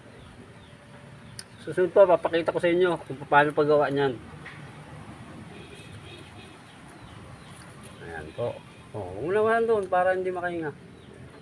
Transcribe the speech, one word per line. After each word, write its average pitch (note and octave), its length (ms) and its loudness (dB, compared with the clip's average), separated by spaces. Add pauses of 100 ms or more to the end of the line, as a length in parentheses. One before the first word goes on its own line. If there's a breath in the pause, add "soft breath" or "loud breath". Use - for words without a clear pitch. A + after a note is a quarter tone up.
(1600)
Susunod F3 320 0
po, G3 160 10
papakita E3 400 4
ko F3 80 2
sa E3+ 160 4
inyo F3 240 4
kung C#3+ 320 -10
paano D3 240 6
paggawa D3 400 4
niyan. C#3 240 2 (3750)
Ayan E2 320 -10
po. - 240 -4 (400)
Oh, F#2 160 -8
huwag A#2+ 160 -6
mo - 80 0
naman A3+ 320 2
doon G#3 160 2
para F3+ 320 2
hindi F#3 160 -4
makahinga. E3+ 400 -4 (680)